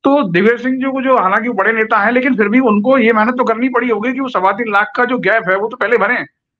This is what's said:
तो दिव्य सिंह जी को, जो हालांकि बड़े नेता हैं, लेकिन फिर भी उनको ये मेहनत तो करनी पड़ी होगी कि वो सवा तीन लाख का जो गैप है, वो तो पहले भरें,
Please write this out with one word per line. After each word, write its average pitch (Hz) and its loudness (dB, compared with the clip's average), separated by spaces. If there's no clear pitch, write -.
तो 277 2
दिव्य 220 2
सिंह 254 -2
जी 262 -4
को, 262 -4
जो 254 2
हालांकि 208 0
बड़े 226 0
नेता 220 0
हैं, 214 2
लेकिन 254 0
फिर 202 0
भी 247 2
उनको 262 2
ये 226 2
मेहनत 226 0
तो 254 0
करनी 233 -2
पड़ी 247 -2
होगी 226 -2
कि 262 -6
वो 262 -4
सवा 190 0
तीन 214 -6
लाख 208 0
का 247 2
जो 240 -2
गैप 202 0
है, 185 0
वो 208 -4
तो 247 -10
पहले 220 0
भरें, 202 -2